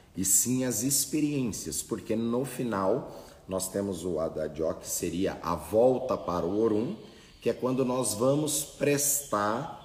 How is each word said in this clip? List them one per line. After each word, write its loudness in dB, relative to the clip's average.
e -2
sim 2
as -2
experiências, 0
porque -4
no 0
final -2
nós -2
temos -2
o -2
Adadió, -2
que -12
seria -2
a -2
volta 4
para -2
o 0
Orum, 2
que 0
é 4
quando 0
nós 0
vamos 2
prestar, 0